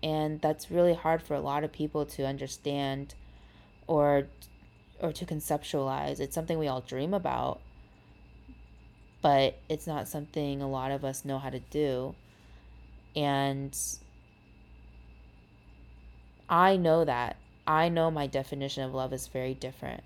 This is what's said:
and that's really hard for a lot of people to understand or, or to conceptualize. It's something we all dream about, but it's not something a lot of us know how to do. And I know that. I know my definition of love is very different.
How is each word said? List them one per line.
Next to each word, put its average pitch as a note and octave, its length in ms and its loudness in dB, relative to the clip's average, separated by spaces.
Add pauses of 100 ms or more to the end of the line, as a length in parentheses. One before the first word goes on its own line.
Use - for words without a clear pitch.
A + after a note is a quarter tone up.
and D#3 380 -2
that's D#3 280 -2
really F3 240 6
hard E3 280 0
for D#3 140 -4
a C#3 40 0
lot D3 240 -2
of D3+ 80 -4
people D3+ 340 -2
to C#3 200 -4
understand C#3 880 -4 (720)
or, D3 400 4 (720)
or D#3+ 140 -2
to - 120 -6
conceptualize. C#3+ 920 -2
It's C#3 160 -4
something E3 240 -2
we D#3 80 0
all B2+ 140 -2
dream C#3 320 -4
about, C3+ 480 -2 (1600)
but C#3 360 4 (120)
it's D#3 180 -6
not D3+ 220 -6
something D3 520 -6
a C#3 80 -4
lot C3+ 220 -4
of C#3 140 -4
us C3+ 180 -6
know C3+ 160 -4
how C3+ 100 -8
to C3 100 -8
do. C3+ 540 -2 (1040)
And C#3 600 0 (2750)
I F3+ 260 8
know E3 300 6
that. B2 320 -2 (280)
I D#3+ 220 4
know E3 240 2
my D3 160 -2
definition C#3 560 -4
of C3 100 -6
love C3 200 -4
is B2+ 140 -6
very C3 260 -4
different. C3 520 -10